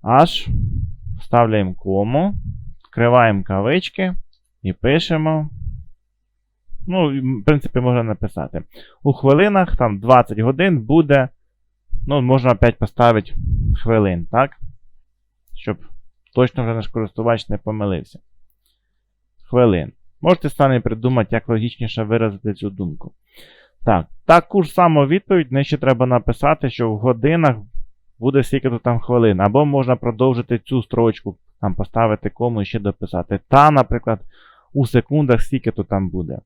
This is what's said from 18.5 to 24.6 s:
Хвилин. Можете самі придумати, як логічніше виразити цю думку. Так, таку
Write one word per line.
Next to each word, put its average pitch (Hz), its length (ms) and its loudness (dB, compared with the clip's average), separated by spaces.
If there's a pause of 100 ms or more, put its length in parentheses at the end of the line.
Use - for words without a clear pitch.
Хвилин. 113 420 2 (300)
Можете 160 280 2
самі 131 300 2
придумати, 113 560 -2
як - 140 -4
логічніше 113 540 -4
виразити 107 500 -2
цю 101 160 -8
думку. 92 440 -10 (720)
Так, 90 180 2 (200)
таку 175 380 4